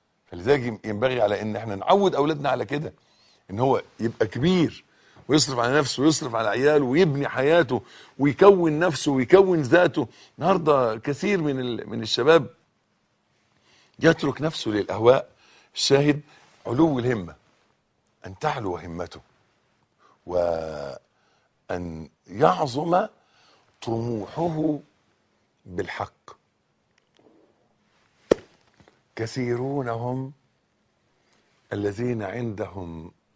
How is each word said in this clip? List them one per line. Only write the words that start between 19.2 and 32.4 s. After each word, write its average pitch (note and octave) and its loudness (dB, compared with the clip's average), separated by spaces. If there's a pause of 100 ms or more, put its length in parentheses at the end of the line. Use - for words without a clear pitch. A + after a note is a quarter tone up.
وأن E2 -8 (180)
يعظم E3 0 (760)
طموحه C#3 -4 (880)
بالحق. F2+ -8 (3000)
كثيرون B2 -6
هم B2 -8 (1400)
الذين G#2 -4
عندهم F#2+ -10 (240)